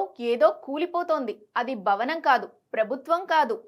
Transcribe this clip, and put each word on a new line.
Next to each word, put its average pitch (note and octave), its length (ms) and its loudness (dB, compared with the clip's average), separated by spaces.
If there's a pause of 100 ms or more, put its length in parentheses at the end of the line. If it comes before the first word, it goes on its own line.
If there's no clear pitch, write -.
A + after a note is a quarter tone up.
(300)
ఏదో A#3+ 180 4 (160)
కూలిపోతోంది. D#4 680 -2 (260)
అది B3 140 -2 (140)
భవనం A#3+ 400 0
కాదు, B3 200 4 (280)
ప్రభుత్వం D#4+ 460 -2 (120)
కాదు C#4 220 2 (120)